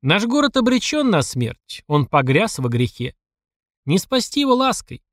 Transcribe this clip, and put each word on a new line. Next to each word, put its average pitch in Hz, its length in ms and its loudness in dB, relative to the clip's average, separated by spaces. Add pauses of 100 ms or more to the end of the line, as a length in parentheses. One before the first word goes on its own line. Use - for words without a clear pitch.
Наш 190 240 2
город 277 300 0
обречен 262 540 0
на 170 120 2
смерть, - 640 -6
он 147 180 2
погряз 143 540 0
во 127 100 -2
грехе. 120 460 -4 (680)
Не 151 120 2
спасти 262 440 -2
его 269 120 2
лаской 247 600 -2